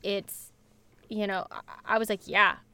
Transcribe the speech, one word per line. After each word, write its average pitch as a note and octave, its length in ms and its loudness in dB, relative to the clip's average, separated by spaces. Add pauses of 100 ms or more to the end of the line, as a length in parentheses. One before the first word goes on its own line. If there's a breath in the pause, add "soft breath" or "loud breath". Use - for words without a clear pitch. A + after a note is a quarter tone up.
it's, - 480 -6 (600)
you G#3+ 160 -2
know, F#3+ 240 -4
I, - 100 -14 (240)
I A3+ 140 2
was A3 100 -2
like, G3+ 180 -4
"Yeah, F#3+ 300 4 (180)